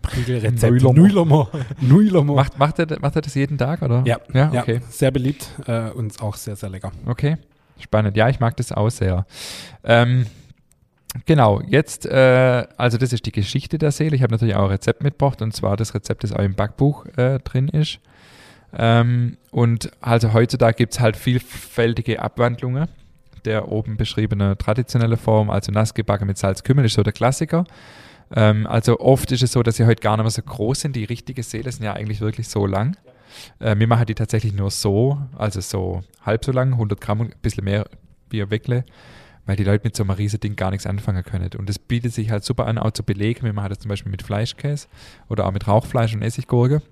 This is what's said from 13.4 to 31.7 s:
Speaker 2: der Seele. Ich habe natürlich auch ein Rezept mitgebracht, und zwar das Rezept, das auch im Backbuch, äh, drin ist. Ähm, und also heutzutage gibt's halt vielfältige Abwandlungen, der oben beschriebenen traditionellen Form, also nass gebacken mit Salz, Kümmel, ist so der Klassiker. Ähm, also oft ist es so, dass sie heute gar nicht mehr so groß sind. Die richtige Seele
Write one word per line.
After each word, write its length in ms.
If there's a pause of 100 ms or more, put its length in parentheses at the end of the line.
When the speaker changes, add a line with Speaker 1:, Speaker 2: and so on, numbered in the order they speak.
Speaker 2:
der 120
Seele. 240
Ich 80
habe 100
natürlich 220
auch 100
ein 60
Rezept 320
mitgebracht, 400
und 120
zwar 240
das 160
Rezept, 300
das 80
auch 120
im 100
Backbuch, 520 (100)
äh, 240
drin 280
ist. 300 (800)
Ähm, 600 (120)
und 400 (100)
also 340
heutzutage 420
gibt's 240
halt 160
vielfältige 1040
Abwandlungen, 680 (580)
der 260
oben 240
beschriebenen 600
traditionellen 580
Form, 340
also 220
nass 220
gebacken 320
mit 120
Salz, 240
Kümmel, 220
ist 100
so 80
der 100
Klassiker. 520 (680)
Ähm, 320
also 340
oft 320
ist 100
es 100
so, 100
dass 140
sie 100
heute 160
gar 140
nicht 80
mehr 60
so 120
groß 380
sind. 160
Die 80
richtige 380
Seele 300